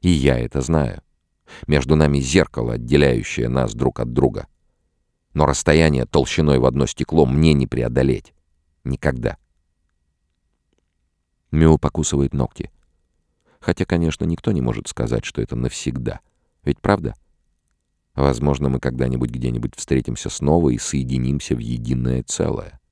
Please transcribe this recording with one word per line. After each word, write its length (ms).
И 60
я 300
это 240
знаю. 400
Между 280
нами 260
зеркало, 540
отделяющее 760
нас 240
друг 260
от 140
друга. 320
Но 100
расстояние 640
толщиной 520
в 60
одно 220
стекло 400
мне 260
не 140
преодолеть. 680
Никогда. 540
Миу 260
покусывает 560
ногти. 380
Хотя, 240
конечно, 400
никто 280
не 100
может 260
сказать, 380
что 160
это 120
навсегда. 680
Ведь 160
правда? 340
Возможно, 560
мы 100
когда-нибудь 500
где-нибудь 460
встретимся 540
снова 400
и 80
соединимся 760
в 40
единое 640
целое. 580